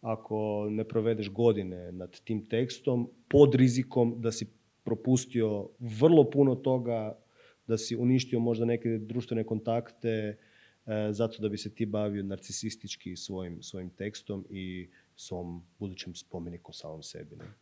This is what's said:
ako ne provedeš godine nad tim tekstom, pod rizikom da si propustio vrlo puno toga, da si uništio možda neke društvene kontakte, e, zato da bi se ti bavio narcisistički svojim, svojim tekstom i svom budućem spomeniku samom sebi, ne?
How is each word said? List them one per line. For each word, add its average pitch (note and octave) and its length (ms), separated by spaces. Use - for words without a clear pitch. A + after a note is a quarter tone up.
ako G#2+ 640
ne G#2+ 160
provedeš A2 460
godine F#2+ 640
nad F#2 280
tim G#2+ 260
tekstom, B2 640
pod C#3 260
rizikom B2+ 640
da A#2 140
si A2 140
propustio A2+ 840
vrlo C#3 500
puno C#3 240
toga, A#2+ 640
da A2+ 120
si A#2 180
uništio B2 440
možda A#2 240
neke A#2 260
društvene A2+ 540
kontakte, A2+ 640
e, G#2+ 280
zato A2 320
da A2 60
bi G#2 100
se G2+ 160
ti A2+ 120
bavio G#2 360
narcisistički G2 960
svojim, F2+ 460
svojim F#2 280
tekstom G2 600
i F#2 380
svom F2 460
budućem F#2 360
spomeniku E2+ 580
samom D#2+ 300
sebi, D2+ 340
ne? - 80